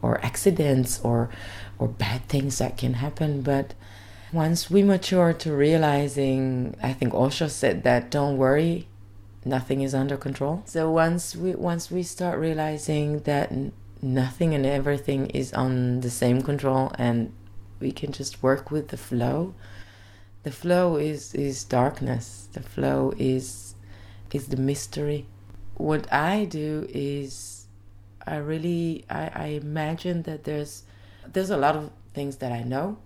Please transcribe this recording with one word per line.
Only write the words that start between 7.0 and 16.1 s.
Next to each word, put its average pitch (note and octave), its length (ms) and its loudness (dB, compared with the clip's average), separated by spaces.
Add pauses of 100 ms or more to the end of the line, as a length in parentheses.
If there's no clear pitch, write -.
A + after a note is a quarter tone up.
Osho D3 340 2
said G#2 360 0
that, B2 260 4
"Don't C#3+ 260 2
worry, D3+ 520 4 (560)
nothing C3 380 0
is C3+ 120 0
under C#3 220 2
control." C#3 500 -2
So D#3+ 240 0
once E3 460 2
we, F3 180 -2
once E3+ 360 -2
we F3+ 120 -2
start F3 380 -4
realizing D3+ 800 0
that C#3+ 320 2
n-, C3+ 200 -4 (300)
nothing C3 520 2
and C#3 120 2
everything C#3 640 0
is C3+ 220 -2
on B2+ 480 2
the B2 100 -2